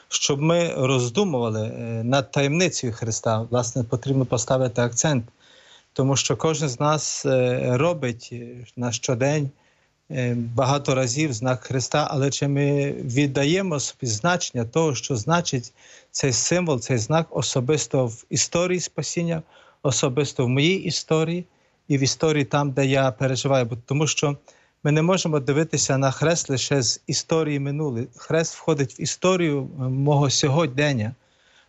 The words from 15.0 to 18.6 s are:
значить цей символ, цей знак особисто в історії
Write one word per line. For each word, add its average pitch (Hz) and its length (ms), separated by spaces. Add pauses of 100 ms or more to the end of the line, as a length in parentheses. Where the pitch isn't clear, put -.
значить 143 580 (380)
цей 135 220
символ, 165 460
цей 131 180
знак 151 320
особисто 135 800
в 110 220
історії 180 500